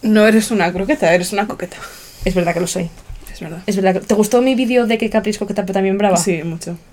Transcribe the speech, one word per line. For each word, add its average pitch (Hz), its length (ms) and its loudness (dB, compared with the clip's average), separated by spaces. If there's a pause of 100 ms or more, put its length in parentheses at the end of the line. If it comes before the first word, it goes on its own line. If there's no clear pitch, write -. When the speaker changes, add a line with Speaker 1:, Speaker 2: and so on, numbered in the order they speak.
Speaker 1:
No 214 240 4
eres 220 240 4
una 180 220 0
croqueta, 190 420 2
eres 175 180 0
una 208 140 -2
coqueta. - 300 -10 (480)
Speaker 2:
Es 180 100 -2
verdad 175 180 0
que 170 80 -2
lo 175 60 -2
soy. 175 240 -6 (420)
Speaker 1:
Es - 80 -16
verdad. 165 260 -12
Speaker 2:
Es 196 100 -2
verdad 190 240 2
que... - 60 -10
¿te 220 80 0
gustó 214 280 4
mi 262 140 2
vídeo 247 300 2
de 220 120 0
que 226 100 -2
Capri 214 220 0
es 208 80 -4
coqueta 202 240 -4
pero 190 120 -4
también 196 240 0
brava? 196 180 4
Speaker 1:
Sí, 170 260 0
mucho. 170 340 -8 (160)